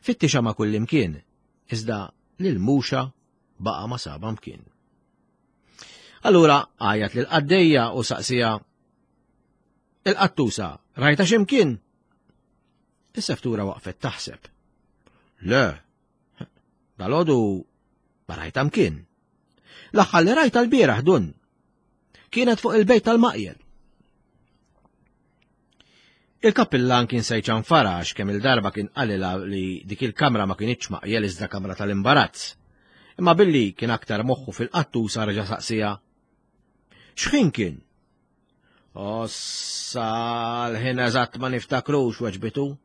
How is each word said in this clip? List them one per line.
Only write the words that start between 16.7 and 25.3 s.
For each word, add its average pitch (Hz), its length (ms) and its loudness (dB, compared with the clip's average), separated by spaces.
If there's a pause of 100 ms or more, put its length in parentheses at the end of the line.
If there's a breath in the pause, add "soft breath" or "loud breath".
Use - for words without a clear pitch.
dal-għodu 117 680 0 (640)
ma 78 80 -10
rajta 80 280 -4
mkien. 139 320 2 (1000 loud breath)
L-aħħar 185 300 4
li 196 100 4
rajta 269 280 4
l-bieraħ 226 440 4
dun. 135 240 4 (1000 soft breath)
Kienet 240 300 2
fuq 220 160 0
il-bejt 214 300 6
tal-maqjel." 226 520 2 (3000 soft breath)